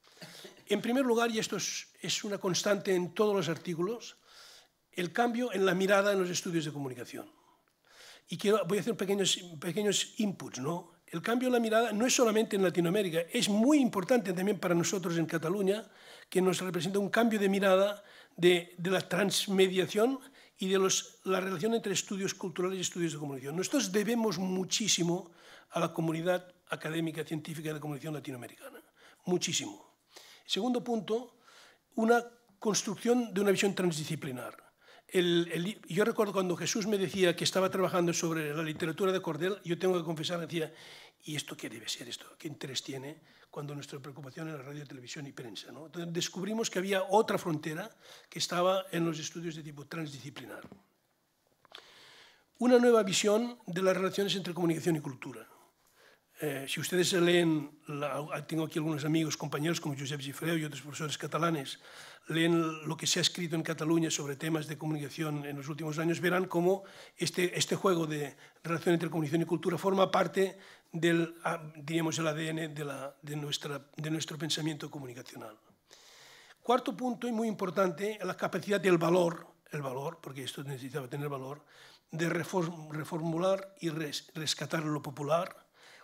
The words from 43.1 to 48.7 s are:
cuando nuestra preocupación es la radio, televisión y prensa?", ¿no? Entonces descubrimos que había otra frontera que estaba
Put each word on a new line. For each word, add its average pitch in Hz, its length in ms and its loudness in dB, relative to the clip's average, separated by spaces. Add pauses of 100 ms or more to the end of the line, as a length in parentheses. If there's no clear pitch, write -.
cuando 147 240 -8
nuestra 143 240 -10
preocupación 143 480 -12
es 160 80 -8
la 135 80 -10
radio, 143 240 -12
televisión 135 400 -12
y 135 40 -12
prensa?", 110 400 -14
¿no? 135 140 -14
Entonces 170 260 -8
descubrimos 190 600 -2
que - 80 0
había 190 240 2
otra 202 340 4
frontera 165 580 -4 (320)
que - 120 -10
estaba 185 520 2